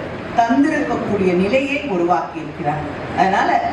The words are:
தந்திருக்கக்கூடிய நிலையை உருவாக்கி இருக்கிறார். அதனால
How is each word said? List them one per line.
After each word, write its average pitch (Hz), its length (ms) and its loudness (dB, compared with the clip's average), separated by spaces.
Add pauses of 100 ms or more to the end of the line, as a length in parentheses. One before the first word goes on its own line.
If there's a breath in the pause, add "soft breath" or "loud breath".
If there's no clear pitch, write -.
(380)
தந்திருக்கக்கூடிய 233 920 2 (100)
நிலையை 277 380 2 (160)
உருவாக்கி 170 480 0
இருக்கிறார். 147 400 -4 (360)
அதனால 190 300 2 (240)